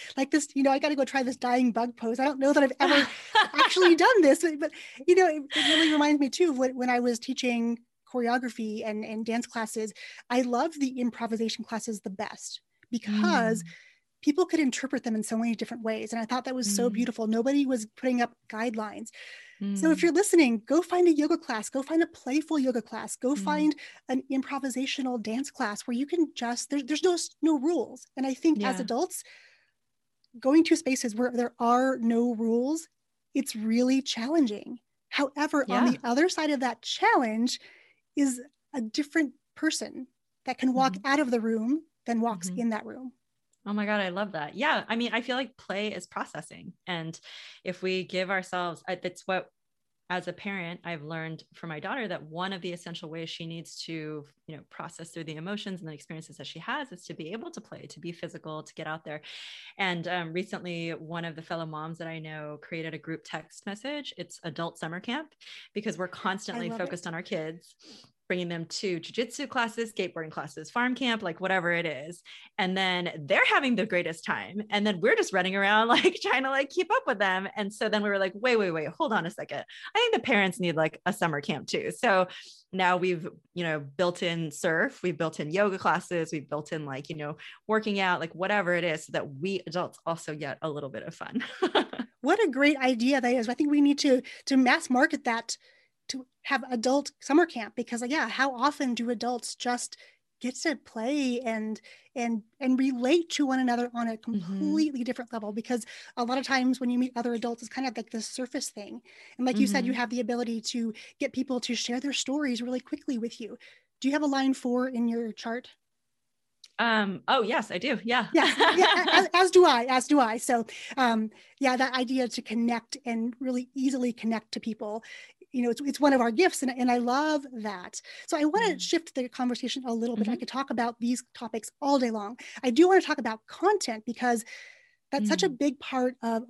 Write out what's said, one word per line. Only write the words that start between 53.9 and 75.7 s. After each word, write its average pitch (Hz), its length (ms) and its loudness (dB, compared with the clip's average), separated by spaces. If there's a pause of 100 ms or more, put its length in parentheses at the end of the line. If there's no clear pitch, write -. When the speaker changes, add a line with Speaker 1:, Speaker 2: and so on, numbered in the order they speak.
Speaker 2:
you 156 100 -14
know, 143 120 -18
process 160 420 -14
through 165 140 -12
the 151 120 -10
emotions 190 440 -8
and 160 80 -14
the 156 60 -12
experiences 156 420 -16
that 139 100 -14
she - 120 -14
has 254 340 -8
is - 140 -18
to 175 80 -12
be 165 180 -12
able 240 200 -10
to - 100 -16
play, 139 240 -18
to 147 140 -20
be 170 120 -10
physical, 160 500 -12
to - 120 -20
get 160 120 -12
out 160 160 -10
there. 151 200 -12 (560)
And, 175 300 -2
um, 170 260 -4
recently, 175 560 -6
one 165 340 -8
of 165 100 -8
the 160 80 -14
fellow 165 220 -6
moms 160 340 -8
that 170 100 -10
I 160 100 -10
know 156 420 -10
created 160 320 -8
a 160 60 -8
group 160 260 -10
text - 400 -12
message. 277 540 -8
It's 175 260 -12
Adult 170 340 -6
Summer 170 220 -8
Camp, 285 320 -8 (400)
because 208 240 -6
we're 175 120 -6
constantly 208 580 -6
Speaker 1:
I 226 40 -6
love 226 100 -6
it. 190 40 -4
Speaker 2:
focused 175 220 -8
on 170 80 -8
our 170 80 -8
kids, 165 520 -8 (520)
bringing 180 220 -2
them 170 160 -6
to 175 360 -4
jujitsu 254 460 -6
classes, 233 460 -4
skateboarding 170 380 -6
classes, 151 400 -12
farm 247 240 0
camp, 233 280 -2
like, 175 200 -6
whatever 185 300 2
it 170 120 0
is. 156 380 -8 (340)
And 185 180 0
then 180 380 0 (140)
they're 349 180 6
having 294 320 2
the 185 80 2
greatest 170 400 -2
time. 156 460 -6
And 208 160 0
then 196 160 0
we're 254 120 4
just 415 200 0
running 185 200 0
around, 208 340 4